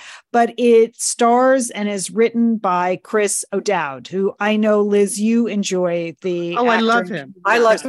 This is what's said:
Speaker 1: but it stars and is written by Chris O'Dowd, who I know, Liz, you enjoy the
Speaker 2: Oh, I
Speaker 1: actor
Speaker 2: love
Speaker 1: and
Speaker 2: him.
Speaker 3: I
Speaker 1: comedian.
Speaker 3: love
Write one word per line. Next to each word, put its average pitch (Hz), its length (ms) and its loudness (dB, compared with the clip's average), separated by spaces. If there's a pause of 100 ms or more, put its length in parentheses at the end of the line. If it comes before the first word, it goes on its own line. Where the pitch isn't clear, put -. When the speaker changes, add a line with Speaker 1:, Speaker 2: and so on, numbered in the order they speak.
(340)
Speaker 1:
but 233 240 2
it 233 420 4
stars 247 680 2
and 208 180 -6
is 202 240 -6
written 226 460 0
by 180 440 0
Chris 208 520 -2
O'Dowd, 165 560 -4
who 190 320 -2
I 214 160 0
know, 214 240 2
Liz, 202 400 0
you 226 260 2
enjoy 175 720 -4
the 175 360 -4
Speaker 2:
Oh, 240 100 0
I 233 80 2
Speaker 1:
actor 226 100 0
Speaker 2:
love 226 200 2
Speaker 1:
and 180 100 -12
Speaker 2:
him. 139 200 -12 (100)
Speaker 3:
I 220 140 2
Speaker 1:
comedian. 233 40 2
Speaker 3:
love 220 240 2